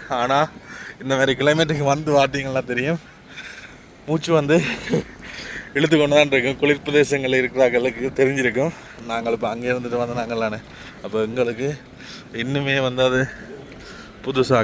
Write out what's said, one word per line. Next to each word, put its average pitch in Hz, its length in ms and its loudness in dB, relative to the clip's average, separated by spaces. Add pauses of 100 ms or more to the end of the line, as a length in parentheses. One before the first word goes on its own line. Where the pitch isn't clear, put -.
ஆனா 135 400 0 (520)
இந்த 135 140 -2
மாதிரி 131 180 4
கிளைமேட்டுக்கு 147 500 2
வந்து 147 280 0
பார்த்தீங்கன்னா 135 520 2
தெரியும், 127 360 -2 (1080)
மூச்சு 160 260 -2
வந்து 156 280 4 (1120)
இழுத்து 156 240 4
கொண்டு 143 180 4
தான் 147 160 6
இருக்கும். 131 260 2
குளிர் 143 280 2
பிரதேசங்கள் 139 480 2
இருக்கிறார்களுக்கு 123 840 2
தெரிஞ்சிருக்கும். 135 560 2 (360)
நாங்கள் 117 260 -2
இப்ப 113 160 -2
அங்கே 120 220 -4
இருந்துட்டு 123 260 -4
வந்த 120 280 -2
நாங்களானே, 113 340 -2 (440)
அப்ப 110 180 -2
எங்களுக்கு 120 560 -2 (560)
இன்னுமே 139 480 -2
வந்து 127 220 0
அது 131 240 2 (1000)
புதுசா 131 380 4